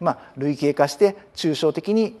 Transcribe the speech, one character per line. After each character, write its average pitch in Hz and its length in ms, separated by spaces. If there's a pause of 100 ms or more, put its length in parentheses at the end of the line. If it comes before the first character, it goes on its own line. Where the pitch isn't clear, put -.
ま 170 100
あ、 - 80 (160)
類 139 220
型 143 160
化 180 160
し - 60
て 202 200 (180)
抽 160 220
象 156 160
的 165 220
に 214 280